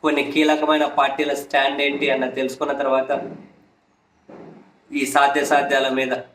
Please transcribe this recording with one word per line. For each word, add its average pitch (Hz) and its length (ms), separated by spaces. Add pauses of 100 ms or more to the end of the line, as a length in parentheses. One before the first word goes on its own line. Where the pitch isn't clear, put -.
కొన్ని 143 200
కీలకమైన 151 600
పార్టీల 143 480
స్టాండ్ 139 480
ఏంటి 139 280
అన్నది 127 260
తెలుసుకున్న 135 360
తర్వాత 135 600 (1600)
ఈ 139 120
సాధ్యాసాధ్యాల 139 840
మీద 131 240 (220)